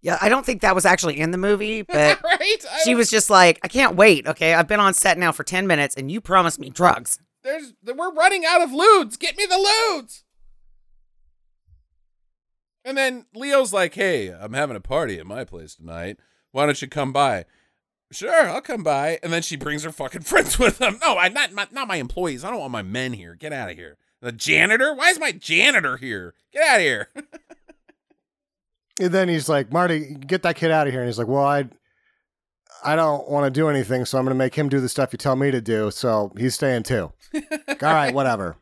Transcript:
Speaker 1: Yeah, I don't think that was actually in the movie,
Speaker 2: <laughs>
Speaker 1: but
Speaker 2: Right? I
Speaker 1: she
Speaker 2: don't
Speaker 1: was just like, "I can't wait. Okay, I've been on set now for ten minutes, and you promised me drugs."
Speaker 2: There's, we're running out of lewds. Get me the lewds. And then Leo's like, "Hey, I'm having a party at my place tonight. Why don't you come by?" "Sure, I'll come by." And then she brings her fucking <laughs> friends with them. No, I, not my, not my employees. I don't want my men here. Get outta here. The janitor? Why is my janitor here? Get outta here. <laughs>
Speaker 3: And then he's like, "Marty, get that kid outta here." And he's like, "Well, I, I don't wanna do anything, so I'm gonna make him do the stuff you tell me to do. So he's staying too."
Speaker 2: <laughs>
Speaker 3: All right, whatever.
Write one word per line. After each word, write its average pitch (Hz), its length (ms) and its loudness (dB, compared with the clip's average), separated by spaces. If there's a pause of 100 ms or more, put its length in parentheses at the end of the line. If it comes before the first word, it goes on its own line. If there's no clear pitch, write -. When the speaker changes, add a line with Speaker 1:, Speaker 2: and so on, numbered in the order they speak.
Speaker 1:
Yeah, 175 180 -2
I 196 80 4
don't 262 180 2
think 240 160 -2
that 190 120 4
was 185 100 0
actually 175 340 2
in 160 140 0
the 180 60 -4
movie, 208 440 -2
Speaker 2:
<laughs> - 0 -
Speaker 1:
but 302 400 2
Speaker 2:
Right? 381 340 0 (140)
I - 140 -8
Speaker 1:
she 226 60 2
Speaker 2:
don't 240 80 4
Speaker 1:
was 233 120 2
just 214 200 2
like, 180 320 8
"I 185 60 -6
can't 247 280 2
wait. 180 300 8
Okay, 160 280 2
I've 165 140 4
been 214 120 0
on 190 140 4
set 175 240 2
now 175 140 0
for 151 100 -8
ten 185 240 -2
minutes, 147 300 0
and 135 140 -8
you 208 100 -6
promised 180 400 2
me - 100 -12
drugs." - 480 2 (240)
Speaker 2:
There's, 277 320 -10 (100)
we're 294 280 -6
running 349 320 2
out 349 180 4
of 277 100 -2
lewds. 330 440 4
Get 330 200 -6
me 403 100 -2
the 370 120 2 (380)
lewds. - 280 -14 (2500)
And 269 120 -6
then 254 380 -2
Leo's 262 380 0
like, 185 220 0
"Hey, 170 380 -2
I'm 98 200 -14
having 135 240 -4
a 98 40 -10
party 131 380 -4
at 80 80 -14
my 113 180 -12
place 82 300 -18
tonight. 82 440 -12 (340)
Why 139 140 0
don't 143 140 -2
you 143 80 -10
come 135 240 -6
by?" 131 320 0 (680)
"Sure, 320 360 2
I'll 208 120 -6
come 233 240 -10
by." 151 400 -2
And 170 80 -4
then 170 100 -2
she 165 140 -10
brings 147 260 -8
her 147 100 -10
fucking - 300 -12
<laughs> - 0 -
friends - 360 0
with 240 200 2
them. 226 260 -2
No, 262 120 4
I, 180 140 2
not 269 220 -2
my, 202 200 -6
not 262 160 -8
my 190 80 -4
employees. 143 480 -6
I 196 60 -8
don't 233 100 -6
want 135 120 -10
my 113 100 -6
men 123 320 -6
here. 87 200 -18
Get 151 180 -14
outta 117 200 -10
here. 80 240 -20 (240)
The 120 120 -10
janitor? 185 640 0
Why 302 160 2
is 370 80 0
my 226 140 -4
janitor 170 640 0
here? 120 380 -10 (180)
Get 285 160 -2
outta 233 140 4
here. 135 320 -2
<laughs> - 40 -16 (1800)
Speaker 3:
And 180 140 0
then 185 160 2
he's 160 180 -2
like, 143 240 0
"Marty, 156 440 -2
get 143 300 -6
that 170 120 0
kid 165 140 0
outta 156 200 2
here." 127 100 -4
And 123 60 -2
he's 113 120 -4
like, 113 100 -2
"Well, 139 160 2
I, 143 240 0 (1160)
I 151 140 0
don't 151 320 0
wanna 143 220 0
do 151 180 0
anything, 127 380 -2
so - 100 -4
I'm 131 80 0
gonna 131 100 0
make 131 200 0
him 147 160 -2
do 139 100 2
the 127 80 -2
stuff 131 240 -2
you - 60 -12
tell 135 180 0
me 139 140 0
to 127 100 -2
do. 107 300 -2
So 107 480 -2
he's 120 160 0
staying 123 300 -2
too." 101 280 -4 (100)
Speaker 2:
<laughs> - 120 -20
Speaker 3:
All 302 80 -4 (400)
right, 147 320 2
whatever. 113 480 -2